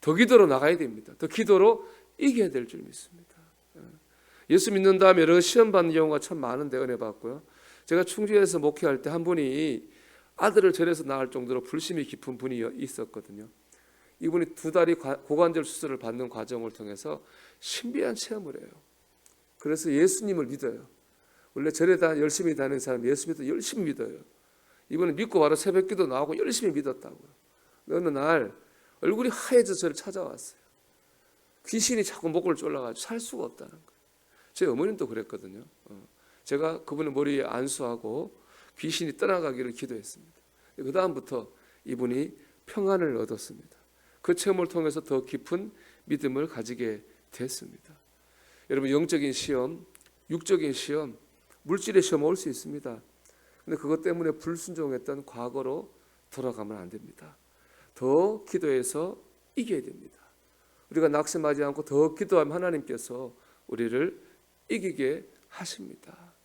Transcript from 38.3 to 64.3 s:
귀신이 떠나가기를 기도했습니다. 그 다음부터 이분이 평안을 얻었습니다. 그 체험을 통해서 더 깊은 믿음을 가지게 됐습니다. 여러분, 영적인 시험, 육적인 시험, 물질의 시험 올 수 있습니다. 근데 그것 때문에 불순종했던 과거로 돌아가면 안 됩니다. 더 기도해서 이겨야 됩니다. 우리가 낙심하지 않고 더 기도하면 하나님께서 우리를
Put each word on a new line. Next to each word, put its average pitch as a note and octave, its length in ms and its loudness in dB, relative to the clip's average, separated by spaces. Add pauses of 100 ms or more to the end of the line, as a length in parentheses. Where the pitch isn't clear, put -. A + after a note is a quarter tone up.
귀신이 D#3+ 380 -4
떠나가기를 C3+ 560 -2
기도했습니다. A#2 640 -12 (420)
그 C3+ 160 -8
다음부터 C#3+ 580 -2 (340)
이분이 B2 520 -4 (300)
평안을 F#3 520 0
얻었습니다. - 580 -10 (440)
그 F3 140 2
체험을 F#3 340 0
통해서 D#3+ 320 -2
더 C3 240 -2
깊은 F3+ 460 -8 (360)
믿음을 C#3+ 420 -2
가지게 A2+ 540 -8 (280)
됐습니다. - 640 -12 (760)
여러분, C3+ 200 0
영적인 D3 420 2
시험, C3+ 520 -4 (460)
육적인 D#3+ 420 0
시험, D3 460 -6 (440)
물질의 F#3+ 400 2
시험 D3 220 0
올 E3+ 120 2
수 F3+ 120 -8
있습니다. C3 540 -10 (600)
근데 - 120 -6
그것 D#3 260 -2
때문에 E3+ 300 -2
불순종했던 D3 960 -6
과거로 C3 640 -8 (380)
돌아가면 A2 480 -8
안 F2+ 120 -14
됩니다. - 460 -20 (580)
더 F3 500 2
기도해서 D3 760 -2 (340)
이겨야 A3 260 -4
됩니다. - 380 -18 (680)
우리가 D#3+ 180 4
낙심하지 D3 560 0
않고 C#3+ 200 -4
더 D3+ 300 4
기도하면 D#3+ 400 2
하나님께서 C3 800 -6 (320)
우리를 A#2+ 540 -2 (480)